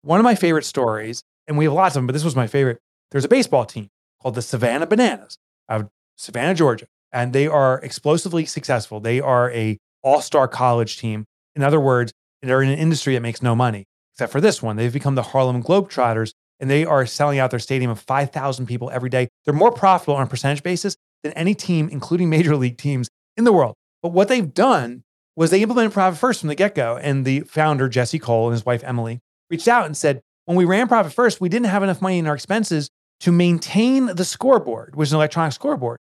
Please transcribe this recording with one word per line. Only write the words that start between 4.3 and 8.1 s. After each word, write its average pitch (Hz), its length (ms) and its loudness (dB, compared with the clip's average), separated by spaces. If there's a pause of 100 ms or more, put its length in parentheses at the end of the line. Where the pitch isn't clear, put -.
the 120 60 -6
Savannah 123 440 -2
Bananas 208 520 0 (300)
out 110 120 -2
of 104 80 -8 (280)
Savannah, 135 380 -2
Georgia, 143 320 2 (260)
and 123 200 -2
they 139 160 2
are 135 320 2
explosively 160 640 -2